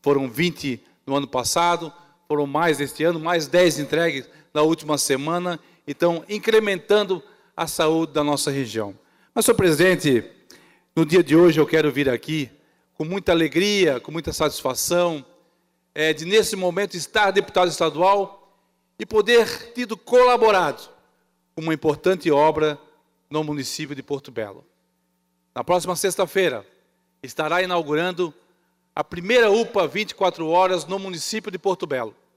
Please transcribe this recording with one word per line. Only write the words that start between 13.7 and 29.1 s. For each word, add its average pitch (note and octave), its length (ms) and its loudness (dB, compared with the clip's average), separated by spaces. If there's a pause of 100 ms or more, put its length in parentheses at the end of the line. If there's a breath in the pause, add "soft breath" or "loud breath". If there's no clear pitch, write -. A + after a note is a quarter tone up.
com - 100 -16
muita D#3 220 -8
satisfação, D#3 920 -2 (720)
é, D#3 180 0
de D#3 120 -6
nesse G3+ 320 0
momento F#3 400 -2
estar G3 340 0
deputado F#3 380 0
estadual F3 920 0 (380)
e G#3+ 80 -8
poder A3 680 2
tido A3+ 240 -6
colaborado A3 960 4 (640)
com D#3+ 80 -12
uma D#3+ 100 -2
importante D#3+ 560 0
obra D3+ 480 2 (540)
no D#3 140 -4
município D3 500 -8
de C3+ 80 -14
Porto C3+ 300 -10
Belo. G#2+ 340 -12 (880)
Na B2 80 -8
próxima F3 320 -2
sexta-feira, F3 720 -2 (560)
estará D#3 400 -4
inaugurando E3+ 720 -4 (640)
a D3+ 80 -4
primeira G#3+ 440 0